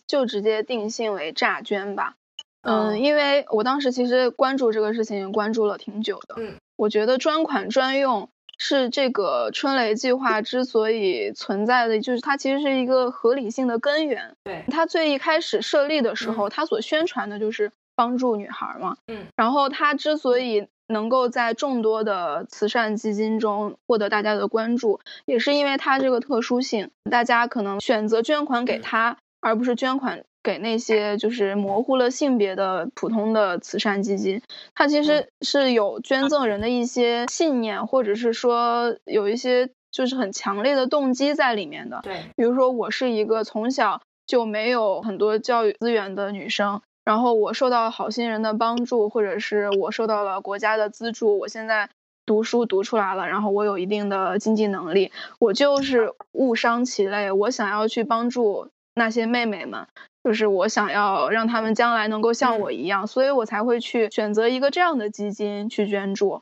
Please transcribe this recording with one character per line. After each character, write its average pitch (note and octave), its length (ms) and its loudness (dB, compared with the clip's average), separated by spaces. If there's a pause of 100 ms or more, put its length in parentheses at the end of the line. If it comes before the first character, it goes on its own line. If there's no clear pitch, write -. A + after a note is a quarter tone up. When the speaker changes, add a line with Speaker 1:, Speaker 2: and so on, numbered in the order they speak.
Speaker 1:
就 C#4 180 2
直 G#3+ 160 -4
接 G#3+ 220 0
定 A3 260 -4
性 A3+ 240 -4
为 D#3+ 160 -6
诈 F#3 320 -2
捐 G3+ 320 -4
吧。 G3 200 -6 (480)
嗯， G#3+ 260 2
Speaker 2:
哦。 G#3+ 80 0
Speaker 1:
因 C#4 180 2
为 C#4+ 360 2
我 G#3+ 120 2
当 C4+ 200 0
时 C4 100 2
其 B3+ 140 0
实 B3 240 4
关 C4+ 260 0
注 B3 160 2
这 A3 80 0
个 G#3+ 140 0
事 A#3 100 -2
情 G3+ 260 -6
关 G#3+ 220 -2
注 A3 140 2
了 G3+ 100 0
挺 G#3 260 -10
久 G3+ 240 -4
的。 - 120 -14
Speaker 2:
嗯。 G#3+ 160 -10 (220)
Speaker 1:
我 G#3+ 120 2
觉 G#3+ 160 2
得 B3+ 140 2
专 D#4+ 260 2
款 G3+ 240 -2
专 C4 300 2
用 B3 320 0 (260)
是 C4+ 320 2
这 C4 220 0
个 C3+ 400 0
春 C4+ 260 -2
雷 A3 180 2
计 B3+ 200 0
划 A#3+ 260 0
之 B3+ 240 -2
所 A3 260 0
以 F3 420 0
存 G3+ 340 -4
在 B3 200 4
的， A3 140 0
就 B3+ 140 -2
是 B3 80 -4
它 C#4 160 -2
其 C4+ 120 -2
实 C#4 120 0
是 C#4 120 0
一 C4 120 0
个 B3+ 240 2
合 A#3+ 240 0
理 B3+ 160 -4
性 B3+ 180 -2
的 A#3 100 0
根 D4 280 0
源。 G#3 360 -6
Speaker 2:
对。 E3+ 280 -10
Speaker 1:
它 D#4+ 160 2
最 D#4+ 240 0
一 C#4 80 0
开 D#4+ 240 2
始 - 180 0
设 C#4+ 260 2
立 D4+ 140 2
的 A3+ 160 0
时 A#3 140 -4
候， G#3+ 180 -2
Speaker 2:
嗯。 - 20 -4
Speaker 1:
它 D4 140 -2
所 A3+ 160 -2
宣 D#4 260 0
传 G#3 220 -6
的 G#3 100 -10
就 G#3+ 140 -2
是 G#3 180 -4 (240)
帮 B3 220 0
助 B3 200 0
女 G3+ 120 -8
孩 - 180 -10
儿 - 120 -12
嘛。 F#3 180 -6 (120)
Speaker 2:
嗯。 G#3 180 -12 (100)
Speaker 1:
然 A#3 160 2
后 C#4 160 2
它 D4 240 0
之 D4+ 240 0
所 B3 220 2
以 A3+ 280 0 (200)
能 A3 240 -2
够 B3+ 180 4
在 A#3 240 0
众 B3+ 300 -2
多 A3 200 2
的 G3 460 -2
慈 - 220 -2
善 A3 260 0
基 A3 160 -2
金 A3 260 0
中 G#3 380 -2 (100)
获 A#3 120 2
得 G#3 100 0
大 G#3+ 140 0
家 G#3+ 120 0
的 G3+ 140 -2
关 A3+ 300 -2
注， G#3+ 220 0 (260)
也 B3+ 120 0
是 C#4 140 0
因 C#4+ 140 2
为 C4+ 100 0
它 C4+ 220 0
这 C4+ 120 2
个 A#3+ 100 2
特 A#3 200 0
殊 B3 220 0
性， G#3+ 280 -4 (200)
大 A#3+ 140 4
家 A#3+ 220 2
可 A#3+ 140 -6
能 G3 200 -4
选 G#3+ 280 0
择 A3+ 140 4
捐 D4 240 0
款 B3 180 0
给 A#3 140 -2
它， A3+ 320 0
Speaker 2:
嗯。 A#3+ 60 -10 (240)
Speaker 1:
而 A3+ 140 2
不 A3 80 0
是 B3 140 0
捐 C4 220 0
款 G3 260 -6 (180)
给 G3 140 -2
那 A3 220 -2
些 G#3 400 0
就 G#3 120 -2
是 G3+ 240 -2
模 G3+ 280 0
糊 C4+ 140 0
了 B3+ 140 4
性 C4 280 0
别 G3 180 0
的 F#3+ 380 -2
普 - 160 -4
通 A3 240 0
的 G3 240 2
慈 - 200 -6
善 G3+ 240 0
基 G3 140 0
金。 G3 240 -2 (340)
它 D4 140 4
其 D4 160 4
实 D4+ 240 2 (140)
是 C4 300 2
有 G#3 280 2
捐 C4+ 300 0
赠 C#4+ 160 2
人 G#3 160 0
的 A3+ 80 0
一 B3 160 0
些 A#3+ 420 0
信 D4 320 0
念， G#3+ 180 -2
Speaker 2:
嗯。 G#3 80 -4
Speaker 1:
或 C4 180 2
者 G3+ 100 0
是 A#3 180 0
说 A#3+ 720 2
有 G3+ 240 0
一 A3 80 0
些 B3+ 340 2 (200)
就 C4 160 -2
是 C4 100 -2
很 G#3+ 160 -2
强 G3+ 300 -4
烈 C#4 120 2
的 C4 120 2
动 C4+ 260 2
机 C#4 220 0
在 C4+ 200 2
里 G3+ 120 -4
面 D3+ 240 -12
的。 B2 120 -10
Speaker 2:
对。 F3+ 220 -10 (120)
Speaker 1:
比 A3 60 0
如 A#3+ 120 4
说 B3+ 160 4
我 A3 200 -2
是 B3 200 -2
一 G#3+ 140 0
个 A3 200 0
从 A3 260 -2
小 A3 300 0 (260)
就 B3 180 2
没 G#3+ 240 -2
有 A3 320 0
很 G#3 160 -4
多 G#3+ 220 2
教 A3+ 280 2
育 G3+ 120 2
资 A#3 120 0
源 G3+ 240 0
的 G3+ 180 -4
女 G3 160 -10
生， G#3 320 -2 (240)
然 A3 160 2
后 A#3+ 140 4
我 G#3 180 2
受 B3+ 160 0
到 A#3 220 2
好 - 180 -6
心 A#3 220 -2
人 G#3+ 100 -2
的 A3 140 0
帮 A#3 320 0
助， G#3+ 240 2
或 A3 120 0
者 G3 160 -2
是 G#3 300 -2 (100)
我 F#3+ 120 0
受 A3 160 -2
到 G#3 180 0
了 G3 160 -4
国 G3 180 -8
家 G#3+ 200 0
的 G#3+ 100 0
资 A3+ 240 -8
助， G#3 260 2
我 G3 100 -4
现 A3 200 -10
在 G#3+ 220 0 (340)
读 G#3+ 180 2
书 A#3+ 220 2
读 G3 180 0
出 A#3 140 -2
来 G3 180 0
了， F#3 140 -4
然 F#3+ 140 -2
后 G#3+ 80 0
我 G3+ 160 2
有 G3+ 100 -2
一 F3+ 80 -4
定 G3+ 240 -2
的 F#3+ 300 0
经 A3 180 2
济 G#3+ 120 2
能 F3 260 -4
力， F#3+ 180 2 (260)
我 A3 140 4
就 C#4 300 4
是 B3 320 2 (180)
误 B3+ 220 2
伤 A#3+ 320 2
其 G#3 200 0
类， G3+ 240 -2
我 G3+ 200 2
想 A3+ 180 -2
要 G#3 180 0
去 A3+ 180 0
帮 A#3+ 260 0
助 A3+ 380 -2 (260)
那 A3+ 160 2
些 A3+ 160 0
妹 A#3+ 180 0
妹 G3+ 220 -4
们， G2+ 200 -10 (380)
就 B3 80 2
是 G#3+ 140 2
我 G3 200 4
想 G#3 240 0
要 F#3+ 380 2
让 A3 180 0
他 A#3 140 0
们 A3 140 0
将 A#3 200 4
来 G#3+ 140 0
能 G#3+ 140 -2
够 A3+ 100 2
像 A#3 260 2
我 F#3+ 140 -4
一 A#2+ 140 -6
样， G3 180 0
Speaker 2:
嗯。 - 20 -6
Speaker 1:
所 B3+ 180 0
以 C4+ 60 2
我 C4 140 2
才 G#3+ 180 -4
会 A#3+ 160 0
去 A3+ 320 -2
选 G#3+ 220 -2
择 A3 160 2
一 B3+ 100 0
个 C#4 120 2
这 D#4+ 100 -2
样 F4 160 2
的 G#3+ 140 -2
基 G#3 200 -6
金 G#3 380 -6
去 G#3+ 180 0
捐 G3 280 -2
助， G3 280 0